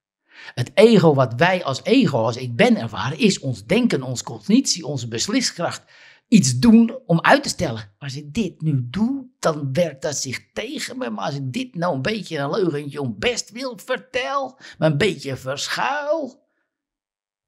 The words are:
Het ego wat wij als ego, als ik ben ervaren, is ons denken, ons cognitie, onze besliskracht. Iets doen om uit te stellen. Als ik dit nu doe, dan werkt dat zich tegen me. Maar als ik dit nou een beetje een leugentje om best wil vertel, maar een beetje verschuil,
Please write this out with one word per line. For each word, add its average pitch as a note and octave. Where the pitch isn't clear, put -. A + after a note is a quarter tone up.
Het B2
ego F#3+
wat B2+
wij F3
als C3+
ego, F#3+
als A#2
ik B2
ben A3
ervaren, A#2
is G3+
ons A#2+
denken, F#3
ons B2+
cognitie, -
onze B2+
besliskracht. D#3+
Iets C3
doen A3+
om E3
uit D#3
te -
stellen. A2+
Als C3+
ik D3
dit G#3+
nu C#3+
doe, B3+
dan D3
werkt D#3
dat D3+
zich -
tegen B3+
me. B2
Maar G3
als D#3+
ik C3+
dit -
nou E3+
een C3
beetje G#3+
een D3
leugentje D3
om A#2
best A3
wil A#3+
vertel, B3+
maar D#3+
een C#3+
beetje C#3
verschuil, C4